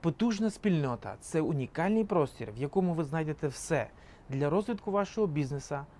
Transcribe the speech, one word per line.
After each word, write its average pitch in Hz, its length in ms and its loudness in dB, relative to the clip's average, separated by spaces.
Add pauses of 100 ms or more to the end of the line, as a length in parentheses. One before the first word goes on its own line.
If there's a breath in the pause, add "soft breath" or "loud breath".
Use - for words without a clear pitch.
Потужна 214 500 2
спільнота — 143 680 0
це - 200 -2
унікальний 165 640 2
простір, 139 480 0
в 107 40 -12
якому 170 380 2
ви 160 100 0
знайдете 151 440 -2
все 131 400 -2 (400 loud breath)
для 135 220 0
розвитку 202 400 0
вашого 202 360 0
бізнеса, 143 600 -4 (140)